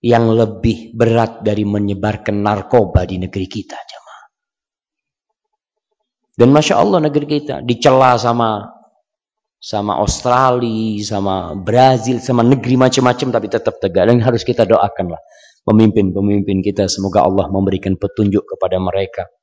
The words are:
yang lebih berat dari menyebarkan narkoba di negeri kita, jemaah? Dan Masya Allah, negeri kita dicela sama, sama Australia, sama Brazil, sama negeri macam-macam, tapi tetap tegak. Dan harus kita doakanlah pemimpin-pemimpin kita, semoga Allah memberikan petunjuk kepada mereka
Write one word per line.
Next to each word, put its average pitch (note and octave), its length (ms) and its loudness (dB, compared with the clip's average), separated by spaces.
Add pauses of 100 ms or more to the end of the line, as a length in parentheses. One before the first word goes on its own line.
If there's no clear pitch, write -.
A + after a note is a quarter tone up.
yang A#2 320 2
lebih A2+ 640 -2
berat A2+ 480 0
dari G#2+ 160 -2
menyebarkan G2+ 800 -4
narkoba G2+ 640 0
di F2+ 160 -6
negeri F#2 240 -6
kita, - 320 -12
jemaah? - 480 -20 (2000)
Dan A#2+ 200 6
Masya D3+ 240 2
Allah, F#3 240 2
negeri D3 240 -2
kita D3 320 -4
dicela B2+ 560 4
sama, A#2 480 -2 (960)
sama G2+ 400 -4
Australia, A#2+ 1040 0
sama F#2+ 480 -4
Brazil, A#2+ 640 2
sama A#2+ 240 0
negeri B2+ 400 2
macam-macam, B2+ 480 2
tapi A2 200 -2
tetap - 280 -4
tegak. F#2+ 320 0
Dan A#2+ 160 4
harus A#2+ 160 0
kita A#2+ 240 0
doakanlah F#2 560 -2 (480)
pemimpin-pemimpin G2 960 2
kita, G2 240 -2
semoga F#2+ 320 -2
Allah F#2+ 320 0
memberikan F#2+ 400 -2
petunjuk G2+ 560 -2
kepada F#2 320 -4
mereka F#2+ 480 -6 (120)